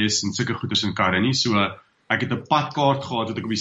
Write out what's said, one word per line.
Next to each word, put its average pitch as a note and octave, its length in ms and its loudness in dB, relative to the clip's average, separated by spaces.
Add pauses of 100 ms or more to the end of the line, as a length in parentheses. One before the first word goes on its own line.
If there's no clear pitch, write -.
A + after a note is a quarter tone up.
S - 140 0
en G2 100 -2
sulke G2 200 -2
goeders - 300 -2
in G2 100 -2
karre F#2 280 2
nie. B2+ 120 2
So A#2+ 220 2 (540)
ek A2+ 120 0
het C3 100 -2
'n - 160 -2
padkaart C#3+ 560 2
gehad A2+ 260 -4
wat A2 80 -6
ek A2+ 60 -6
op A2 60 -6
die A2 120 0